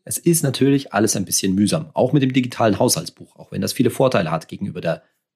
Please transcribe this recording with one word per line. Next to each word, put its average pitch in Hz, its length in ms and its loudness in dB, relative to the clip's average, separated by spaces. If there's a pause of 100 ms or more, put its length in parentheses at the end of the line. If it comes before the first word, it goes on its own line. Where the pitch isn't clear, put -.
es - 140 -10
ist 165 240 2
natürlich 139 500 2
alles 107 240 0
ein 101 80 -4
bisschen 95 300 -2
mühsam, 92 400 0
auch 123 180 0
mit 147 100 4
dem 131 100 2
digitalen 117 460 0
Haushaltsbuch, - 580 -2
auch - 160 -20
wenn 98 80 -6
das 98 120 -4
viele - 180 2
Vorteile 110 400 0
hat 82 180 -6
gegenüber - 320 -10
der 82 220 -4 (340)